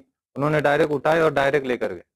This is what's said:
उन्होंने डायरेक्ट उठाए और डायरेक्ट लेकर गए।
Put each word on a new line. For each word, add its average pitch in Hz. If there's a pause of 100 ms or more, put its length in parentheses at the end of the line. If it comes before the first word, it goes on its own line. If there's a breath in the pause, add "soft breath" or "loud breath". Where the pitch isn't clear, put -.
(360)
उन्होंने 151
डायरेक्ट 147
उठाए 151
और 156
डायरेक्ट 139
लेकर 110
गए। 87 (120)